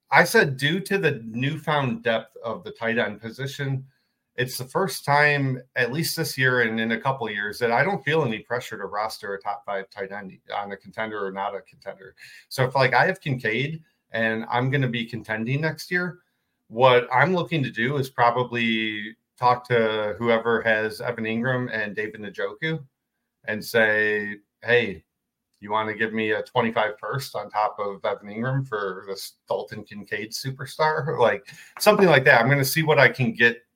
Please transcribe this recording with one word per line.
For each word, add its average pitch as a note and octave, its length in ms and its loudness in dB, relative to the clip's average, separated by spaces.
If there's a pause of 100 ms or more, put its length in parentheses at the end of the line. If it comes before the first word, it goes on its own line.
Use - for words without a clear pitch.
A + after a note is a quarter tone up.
(120)
I D#3 120 8
said, E3+ 340 2
due D3+ 240 0
to G3 180 -2
the C3 260 0
newfound C3+ 800 -2
depth A2+ 400 -2
of G#2 200 -8
the G#2 80 -12
tight A2+ 280 -2
end G#2 220 -4
position, C3+ 640 -6 (500)
it's C3 220 -4
the B2 60 -8
first F#3 400 -4
time, C#3+ 580 2 (140)
at B2 160 0
least D#3 240 -4
this D#3+ 220 -4
year B2+ 240 4
and A2+ 180 0
in A2+ 140 -2
a A2+ 80 -4
couple C3 260 -2
of G#2 60 -6
years, G2+ 260 -6
that A#2 140 2
I C3 100 4
don't F#3 220 -2
feel D3+ 180 2
any A2 160 -2
pressure A#2+ 380 -8
to G2 80 -8
roster G2+ 480 -6
a G2 80 -8
top G2+ 240 -8
five G2 240 -6
tight G2 240 -10
end G2 240 -14 (180)
on G2+ 160 -6
a G2 60 -10
contender G#2+ 480 -8
or F#2+ 60 -6
not G2 240 -6
a F#2 60 -10
contender. F#2+ 540 -18 (320)
So - 160 -2
if, B2 100 -2
like, C3 200 2
I C3+ 120 4
have F#3 140 -2
Kincaid C#3 640 -4 (280)
and A2+ 380 -2
I'm B2+ 220 0
gonna C#3 160 2
be A#2 180 -4
contending A2+ 540 -4
next D#3 320 -4
year, F3+ 280 -2 (500)
what B2 420 6
I'm D3 240 4
looking E3 280 0
to A2 60 -4
do A#2+ 280 -2
is C3 120 -4
probably A#2 1080 0 (200)
talk B2 300 0
to A2 500 2
whoever A2+ 440 2
has A2 400 0
Evan A#2 240 -6
Ingram B2 420 -2
and G#2+ 260 -6
David G#2 280 -8
Njoku G#2 600 -6 (640)
and G#2+ 200 -6
say, G#2+ 760 2 (260)
"Hey, A2 400 2 (560)
you G#2 100 -12
wanna G#2+ 260 0
give G#2+ 180 -2
me A2 180 0
a G#2 120 -2
twenty-five A2+ 540 0
first B2 380 -8
on G#2 140 -8
top G#2+ 280 0
of G2+ 280 -6
Evan G#2 240 -6
Ingram B2+ 340 -2
for G2+ 420 -6
this - 280 -12 (160)
Dalton G2+ 340 -6
Kincaid G#2 480 -10
superstar?" C#3+ 880 -2
Like, G#2 260 4 (320)
something G3+ 300 6
like C#3 160 6
that. C3+ 160 8
I'm A#2 80 4
gonna C#3 160 4
see D#3 200 0
what D3+ 160 4
I B2 100 10
can A#2 240 0
get A#2 300 4 (120)